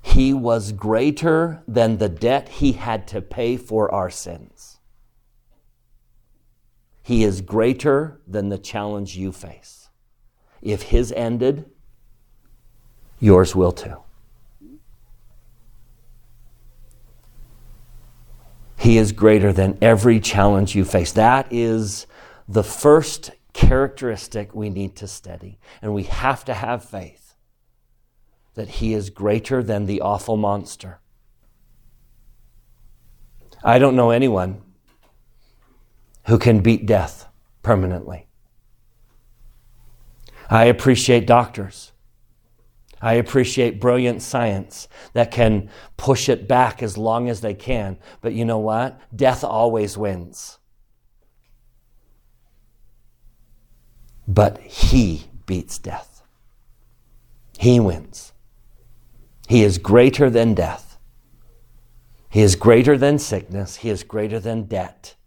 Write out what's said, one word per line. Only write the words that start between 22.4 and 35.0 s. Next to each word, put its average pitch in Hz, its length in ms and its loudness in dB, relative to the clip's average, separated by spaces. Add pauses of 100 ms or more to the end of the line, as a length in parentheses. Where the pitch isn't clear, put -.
the 101 160 0
first - 680 2 (240)
characteristic 113 1000 0
we 107 140 -8
need 95 280 -8
to 98 120 -16
study. 92 500 -20 (220)
And 104 140 -6
we 101 80 -4
have 127 420 -4
to 131 80 -10
have 120 320 -8
faith - 500 -20 (1200)
that 104 120 -12
he - 240 -4
is 104 160 -6
greater 113 540 -2
than 104 240 -4
the 98 160 -4
awful 104 340 -4
monster. 101 640 -6 (2500)
I 117 160 4
don't 131 180 4
know 117 140 4
anyone 101 500 -2 (1700)